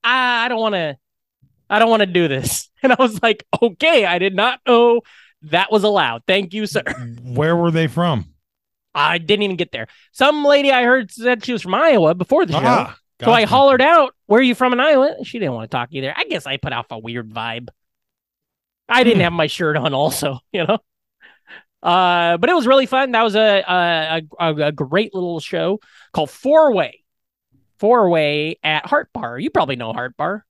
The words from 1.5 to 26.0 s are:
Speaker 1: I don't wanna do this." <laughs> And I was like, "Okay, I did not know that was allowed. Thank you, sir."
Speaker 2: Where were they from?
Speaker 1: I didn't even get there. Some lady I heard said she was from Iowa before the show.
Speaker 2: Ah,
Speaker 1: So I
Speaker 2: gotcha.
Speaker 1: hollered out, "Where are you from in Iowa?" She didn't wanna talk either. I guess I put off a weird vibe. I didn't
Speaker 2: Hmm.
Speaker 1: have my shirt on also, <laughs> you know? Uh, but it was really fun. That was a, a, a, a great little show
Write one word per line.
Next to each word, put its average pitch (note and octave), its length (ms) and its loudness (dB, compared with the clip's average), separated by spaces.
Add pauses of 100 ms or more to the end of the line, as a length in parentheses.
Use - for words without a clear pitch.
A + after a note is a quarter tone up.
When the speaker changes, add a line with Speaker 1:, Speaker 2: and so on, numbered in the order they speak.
Speaker 1:
I G#3 120 2
don't A3+ 100 4
wanna A3 160 2
do F3 220 2
this." - 460 -4
<laughs> - 100 -14
And C4 80 6
I - 80 4
was A3 240 0
like, A3 200 0 (160)
"Okay, A#3+ 460 2
I F3 140 0
did F#3+ 160 -2
not A#3+ 280 -2
know A#3+ 360 4 (420)
that E3+ 300 -2
was G#3+ 100 2
allowed. D#3+ 460 0
Thank F#3+ 260 -2
you, G#3+ 120 -4
sir." - 180 -4 (400)
Speaker 2:
Where D3 320 -2
were E3+ 160 0
they D#3+ 160 0
from? D3+ 380 -2 (680)
Speaker 1:
I D#3 240 0
didn't G3 240 -2
even F#3+ 140 -4
get E3+ 160 -6
there. A2+ 160 -10 (240)
Some D4 320 2
lady C#4+ 260 4
I B3 140 2
heard B3 260 0
said A#3 340 -2
she B3 80 -6
was G#3 100 -6
from F#3 120 -4
Iowa A3 400 4
before C4 320 0
the E3 80 -6
show. D3 80 0
Speaker 2:
Ah, G#3+ 340 0 (260)
Speaker 1:
So A3+ 100 2
I A#3+ 100 6
Speaker 2:
gotcha. G#3 80 -2
Speaker 1:
hollered C4 320 4
out, C#4 320 4 (120)
"Where G#3 140 4
are - 20 4
you B3 120 2
from B3+ 180 0
in A#3+ 80 -2
Iowa?" C#4+ 440 2
She - 160 -14
didn't D3 140 -4
wanna A2 120 -10
talk A#2+ 260 -6
either. C3+ 240 -8
I F#4 80 -4
guess E4 220 -8
I C#3 120 -6
put D3 140 -8
off A#2+ 180 -8
a A#2 80 -12
weird A#2 320 -10
vibe. A#2 380 -10 (1200)
I A#3+ 160 4
didn't A3+ 140 4
Speaker 2:
Hmm. F#3 60 2
Speaker 1:
have E3+ 100 -2
my D#3+ 140 0
shirt D#3 280 -2
on C#3 160 -2
also, C#3 540 -4
<laughs> - 60 -20
you F3+ 120 -4
know? G#3+ 140 0 (1040)
Uh, F3 560 2
but A#3+ 120 0
it F4+ 40 2
was C#4 120 0
really C4+ 200 2
fun. C4 260 -2
That A3+ 100 2
was G#3+ 140 0
a, G#3+ 300 2
a, E3 560 -2 (180)
a, D#3+ 140 0 (140)
a D3+ 40 -4
great D3+ 420 -4
little F3 260 -6
show F3 400 -4 (320)